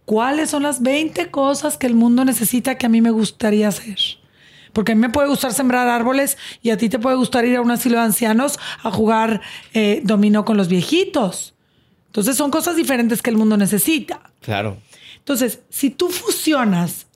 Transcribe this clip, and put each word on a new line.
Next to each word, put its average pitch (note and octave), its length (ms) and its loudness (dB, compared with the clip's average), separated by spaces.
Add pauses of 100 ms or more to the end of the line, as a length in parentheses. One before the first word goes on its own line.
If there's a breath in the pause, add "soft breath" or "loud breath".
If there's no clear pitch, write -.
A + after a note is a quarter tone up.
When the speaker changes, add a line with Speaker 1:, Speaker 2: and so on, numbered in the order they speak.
Speaker 1:
¿Cuáles C4 440 0
son C#4+ 140 -2
las C#4 180 -2
veinte D#4 480 -2
cosas C#4+ 480 -2
que - 80 -4
el B3 80 0
mundo A#3+ 320 4
necesita B3 500 -2
que B3+ 120 -4
a - 20 2
mí A3+ 120 4
me A#3 100 4
gustaría G#3+ 560 0
hacer? G#3 320 -6 (760 soft breath)
Porque A3 180 0
a A3 40 2
mí A3 60 4
me B3 80 2
puede C#4+ 200 0
gustar C4 240 -2
sembrar B3 340 0
árboles B3+ 500 0 (240 loud breath)
y A3+ 100 0
a G#3+ 60 0
ti A3+ 120 0
te B3+ 100 -4
puede B3+ 160 0
gustar B3 300 0
ir B3 120 2
a B3 40 0
un A#3+ 100 2
asilo A#3 260 2
de A#3 60 2
ancianos A3+ 560 0 (240 loud breath)
a A3+ 80 -4
jugar, A3 500 0 (320 loud breath)
eh, G#3+ 300 2
dominó G#3 400 4
con G#3+ 140 0
los G3 100 2
viejitos. A#3+ 880 0 (520)
Entonces, A3 280 -2
son D4 160 0
cosas D#4+ 240 -2
diferentes A#3+ 460 0
que - 80 -2
el A3 80 2
mundo G#3+ 200 4
necesita. G#3+ 840 -2
Speaker 2:
Claro. G#2+ 360 -4 (400 loud breath)
Speaker 1:
Entonces, B3+ 420 -4 (100)
si - 220 -2
tú F4+ 180 -2
fusionas B3 1080 -2